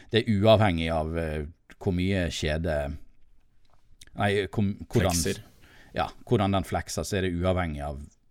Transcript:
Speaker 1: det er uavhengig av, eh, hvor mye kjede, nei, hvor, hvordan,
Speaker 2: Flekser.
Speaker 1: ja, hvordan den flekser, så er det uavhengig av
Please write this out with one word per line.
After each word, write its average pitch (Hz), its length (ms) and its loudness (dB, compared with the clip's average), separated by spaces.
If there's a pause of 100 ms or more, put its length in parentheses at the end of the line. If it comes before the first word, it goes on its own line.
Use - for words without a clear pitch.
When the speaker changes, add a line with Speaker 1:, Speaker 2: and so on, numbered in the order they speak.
(120)
Speaker 1:
det 110 100 2
er 113 160 0
uavhengig 98 540 6
av, 80 260 -2
eh, 78 280 -4 (340)
hvor 98 140 0
mye 90 360 2
kjede, 76 680 -2 (1200)
nei, 101 300 0
hvor, 101 240 0 (160)
hvordan, 92 320 2
Speaker 2:
Flekser. 98 240 -2 (540)
Speaker 1:
ja, - 120 -2 (200)
hvordan 101 240 2
den 95 120 2
flekser, - 400 -6
så 98 140 -4
er 92 40 0
det 92 120 -2
uavhengig 87 480 -2
av 71 160 -8 (340)